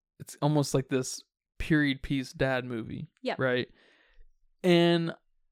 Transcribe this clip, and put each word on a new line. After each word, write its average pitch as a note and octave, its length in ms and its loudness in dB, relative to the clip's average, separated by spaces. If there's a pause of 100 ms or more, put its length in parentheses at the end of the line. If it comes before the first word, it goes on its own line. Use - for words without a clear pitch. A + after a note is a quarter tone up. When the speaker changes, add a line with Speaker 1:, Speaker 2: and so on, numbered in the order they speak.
(200)
Speaker 1:
it's - 220 -18
almost D3 320 0
like C3+ 140 0
this C3 340 -4 (380)
period D3 420 2
piece C3+ 300 -4
dad C3 320 -2
movie. B2+ 460 -8 (140)
Speaker 2:
Yep. B3 160 -4
Speaker 1:
Right? B2 280 0 (960)
And E3+ 500 4 (380)